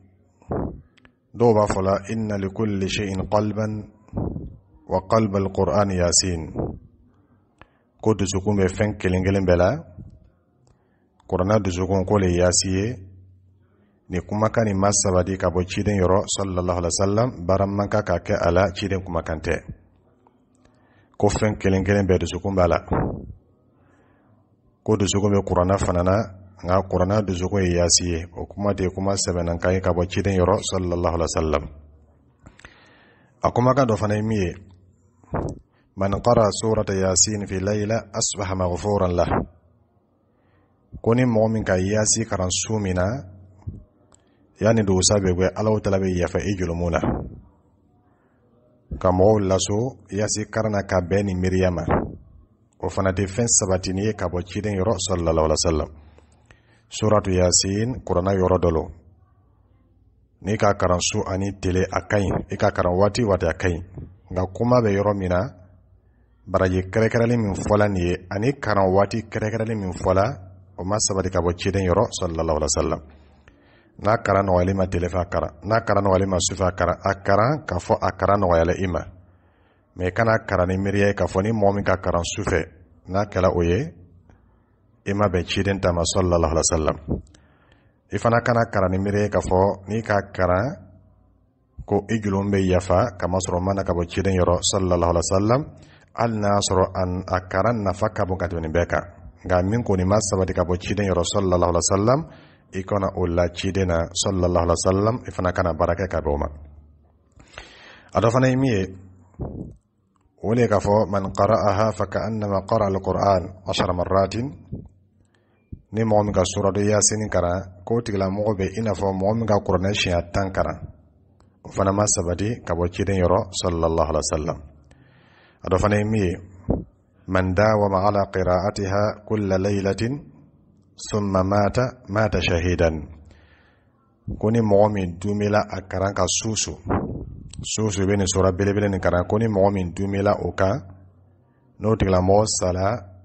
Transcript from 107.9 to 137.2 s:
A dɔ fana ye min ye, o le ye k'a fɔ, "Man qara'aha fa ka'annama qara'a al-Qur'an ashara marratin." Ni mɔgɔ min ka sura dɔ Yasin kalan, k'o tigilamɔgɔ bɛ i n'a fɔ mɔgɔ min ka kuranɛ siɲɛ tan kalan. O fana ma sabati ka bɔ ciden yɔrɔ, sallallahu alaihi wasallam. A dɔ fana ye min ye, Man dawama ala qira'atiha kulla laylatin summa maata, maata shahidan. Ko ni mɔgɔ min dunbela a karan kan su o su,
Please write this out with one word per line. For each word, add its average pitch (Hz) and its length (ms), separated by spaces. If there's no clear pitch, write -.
A 98 60
dɔ 113 100
fana 127 180
ye 127 80
min 131 160
ye, 95 100
o 101 120
le 123 80
ye 113 60
k'a 101 120
fɔ, 104 300
"Man 98 220
qara'aha 101 600
fa 98 140
ka'annama 101 600
qara'a 107 220
al-Qur'an 95 540
ashara 95 260
marratin." 95 540
Ni 110 100
mɔgɔ 104 220
min 104 80
ka 92 120
sura 98 260
dɔ 101 120
Yasin 104 480
kalan, 90 560
k'o 117 160
tigilamɔgɔ 101 560
bɛ 95 80
i - 40
n'a 110 120
fɔ 98 180
mɔgɔ 95 240
min 117 100
ka 104 140
kuranɛ 95 340
siɲɛ 87 380
tan 98 200
kalan. 85 260
O - 60
fana 98 220
ma 104 120
sabati 98 640
ka 87 80
bɔ 87 180
ciden 95 300
yɔrɔ, 87 160
sallallahu 82 480
alaihi 76 200
wasallam. 76 280
A - 60
dɔ 90 80
fana 104 180
ye 104 80
min 107 180
ye, 90 140
Man 92 280
dawama 101 500
ala 101 240
qira'atiha 95 960
kulla 101 320
laylatin 98 560
summa 98 460
maata, 101 640
maata 101 320
shahidan. 85 640
Ko 107 120
ni 117 100
mɔgɔ 104 320
min 90 280
dunbela 104 480
a 92 140
karan 95 320
kan 95 120
su - 240
o 107 40
su, 87 180